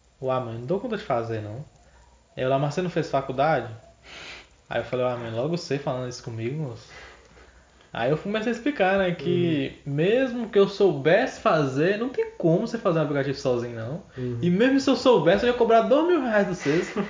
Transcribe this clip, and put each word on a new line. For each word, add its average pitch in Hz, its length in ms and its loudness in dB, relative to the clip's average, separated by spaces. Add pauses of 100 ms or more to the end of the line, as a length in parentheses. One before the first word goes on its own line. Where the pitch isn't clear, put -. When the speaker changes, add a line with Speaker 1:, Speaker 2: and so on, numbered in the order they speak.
(200)
Speaker 1:
"Ué, 131 200 -2
mãe, 117 180 -8
não 120 80 -10
dou 185 140 -2
conta 220 160 -6
de 208 60 -10
fazer, 113 400 -4
não." 110 220 -12 (720)
Ela, 135 220 0
"Mas 143 160 -2
você 185 80 -2
não 180 80 -4
fez 156 200 -2
faculdade?" 135 580 0 (1000)
Aí 117 120 -4
eu 113 40 -4
falei, 123 220 -2
"Ué, 123 100 -2
mãe, 117 160 -8
logo 143 240 -2
você 143 220 -4
falando 127 320 -6
isso 123 120 -14
comigo, 120 400 -6
moço." 117 260 -10 (1080)
Aí 120 160 -2
eu 156 60 2
comecei 214 340 -4
a 226 40 -2
explicar, 202 440 0
né, 180 160 0
que 170 720 -2
Speaker 2:
Uhum. 143 80 -4
Speaker 1:
mesmo 233 540 0
que 202 100 2
eu 196 80 6
soubesse 185 760 2
fazer, 160 560 2
não 240 100 -4
tem 440 300 -4
como 185 280 2
você 226 120 -6
fazer 170 220 2
um - 20 2
aplicativo 143 360 -2
sozinho, 120 380 -2
não. 123 260 -8 (140)
Speaker 2:
Uhum. 123 240 -6
Speaker 1:
E 170 80 0
mesmo 247 320 4
se - 80 0
eu 254 80 4
soubesse, 202 480 4
eu 240 80 2
ia 240 60 -2
cobrar 226 240 6
dois 277 240 4
mil 349 160 2
reais 214 260 2
de 185 60 -4
vocês 170 360 0 (200)